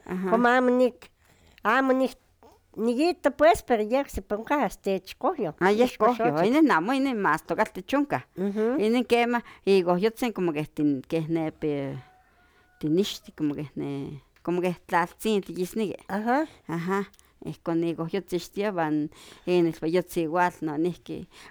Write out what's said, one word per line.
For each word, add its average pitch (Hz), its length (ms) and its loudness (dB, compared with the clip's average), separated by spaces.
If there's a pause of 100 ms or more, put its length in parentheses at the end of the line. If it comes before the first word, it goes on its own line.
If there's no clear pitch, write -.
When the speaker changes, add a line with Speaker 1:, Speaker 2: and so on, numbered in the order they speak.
Speaker 1:
Ajá. 185 260 -4
Speaker 2:
como 240 160 4
amo 247 240 4
nik-, 247 400 0 (520)
amo 262 300 2
nik-, 262 240 0 (600)
nikita 269 540 0
pues, 320 320 4
pero 220 200 0
yeh 233 180 0
ocsipa 214 360 -6
onka 269 260 0
hasta 196 360 -2
techkohyo. 254 600 -4
Speaker 1:
Ah, 185 120 4
yeh 226 140 4
Speaker 2:
Ixko - 200 0
Speaker 1:
kohyo. 226 180 2
Speaker 2:
xochitl. 156 240 2
Speaker 1:
Inin 277 240 6
amo, 180 220 2
inin 262 260 0
mas 160 240 0
tokalti 190 400 -4
chonka. 269 400 -2 (140)
Speaker 2:
Ujú. 214 420 -2
Speaker 1:
Inin 233 260 2
kema, 240 360 2 (240)
ikohyotzin 196 680 2
como 175 200 -2
keh 151 140 -4
tin-, 147 400 -2
keh 160 200 -2
nepe 151 680 -4 (840)
tinixti, 165 500 -2
como 147 240 -4
keh 147 200 -10
ne-, 143 440 -8 (240)
como 175 180 -2
keh 180 140 -2 (120)
tlaltzintli 185 680 -2
yisneki. 180 400 -4 (140)
Speaker 2:
Ajá. 233 360 -2 (220)
Speaker 1:
Ajá. 185 380 -4 (400)
Ihkon 165 380 -4
ikohyotzin 170 580 -4
ixtia, 202 320 -6
uan 151 360 -2 (360)
inin 180 240 4
ilpayotzin 170 560 -2
igual, 175 260 0 (100)
no, 156 160 -4
nihki. 165 500 -6 (240)